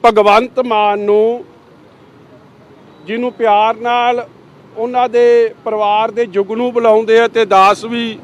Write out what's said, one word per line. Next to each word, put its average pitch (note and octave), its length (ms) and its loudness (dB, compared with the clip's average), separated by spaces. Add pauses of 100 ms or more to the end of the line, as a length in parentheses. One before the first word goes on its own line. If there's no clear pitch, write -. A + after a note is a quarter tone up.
ਭਗਵੰਤ G#3+ 580 2
ਮਾਨ G#3 380 -2
ਨੂੰ, G#3+ 440 0 (1600)
ਜਿਹਨੂੰ A#3 260 -6
ਪਿਆਰ A3 440 2
ਨਾਲ A#3+ 500 -2 (500)
ਉਹਨਾਂ B3 320 -2
ਦੇ A#3 460 2 (100)
ਪਰਿਵਾਰ G#3+ 460 -2
ਦੇ A#3 160 -4
ਜੁਗਨੂ G#3 460 -4
ਬੁਲਾਉਂਦੇ A3+ 480 2
ਆ A#3 80 2
ਤੇ A3+ 160 -2
ਦਾਸ G3 400 2
ਵੀ A#3 400 -8